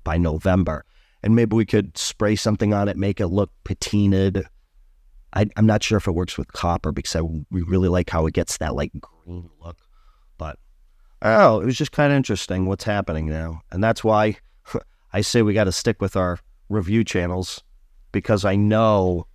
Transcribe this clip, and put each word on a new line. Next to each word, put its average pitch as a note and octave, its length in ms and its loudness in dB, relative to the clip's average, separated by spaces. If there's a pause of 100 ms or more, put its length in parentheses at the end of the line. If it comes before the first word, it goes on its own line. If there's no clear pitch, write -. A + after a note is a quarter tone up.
by D#2 120 -2
November. E2+ 680 0 (360)
And A2 140 4
maybe A2+ 220 2
we A2+ 80 2
could G2 320 0
spray - 400 -2
something G#2 360 0
on G2+ 140 0
it, G2+ 100 -4
make G2+ 220 -2
it G2+ 80 -2
look F#2+ 240 -2 (140)
patinaed. G2 800 0 (880)
I, G#2 140 0 (100)
I'm G#2+ 80 4
not G#2+ 180 4
sure - 140 0
if - 100 -2
it G2 60 0
works F2 240 -4
with - 160 -8
copper - 400 -2
because - 240 -6
I, D#2+ 40 -2
we E2 420 -6
really F#2 260 0
like F2+ 200 0
how D#2+ 160 -2
it E2 80 -2
gets - 240 -4
that, - 180 -6
like, D2 240 -6
green F2 500 -16 (120)
look. E2+ 160 -18 (600)
But, D2+ 200 -10 (640)
I G#2+ 100 0
don't A2+ 80 6
know, B2 220 8
it F#2 40 -2
was B2 120 -2
just D3+ 140 -4
kinda C#3+ 240 2
interesting F#2+ 500 -2
what's F#2+ 200 -2
happening F#2+ 420 -4
now. D#2+ 340 -6 (100)
And F#2 120 -2
that's A2+ 220 2
why G#2+ 320 2 (280)
<laughs> - 480 -12
I F#2+ 80 -2
say A#2 200 2
we G#2 120 2
gotta G2+ 200 2
stick - 280 -2
with G2 140 -4
our F2+ 240 -2 (300)
review G#2 340 0
channels F2+ 580 -4 (520)
because G2+ 320 0
I G2 100 0
know G#2 800 2